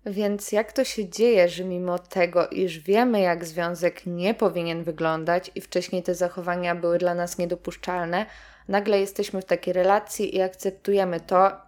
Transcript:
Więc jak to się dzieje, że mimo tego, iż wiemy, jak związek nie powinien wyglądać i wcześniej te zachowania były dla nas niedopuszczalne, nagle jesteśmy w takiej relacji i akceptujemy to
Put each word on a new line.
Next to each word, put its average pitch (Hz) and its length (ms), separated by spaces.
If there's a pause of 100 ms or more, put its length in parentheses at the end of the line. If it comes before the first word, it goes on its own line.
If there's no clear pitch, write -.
Więc 202 440
jak 220 220
to 269 100
się 208 260
dzieje, 202 400
że 175 140
mimo 180 360
tego, 175 480
iż 170 320
wiemy, 214 400
jak 175 260
związek 170 600
nie 175 280
powinien 170 500
wyglądać 160 720
i 185 60
wcześniej 180 420
te 180 120
zachowania 175 600
były 175 220
dla 175 180
nas 175 220
niedopuszczalne, 175 880 (420)
nagle 202 320
jesteśmy 196 420
w 185 40
takiej 175 280
relacji 196 600
i 190 60
akceptujemy 185 760
to 190 320 (160)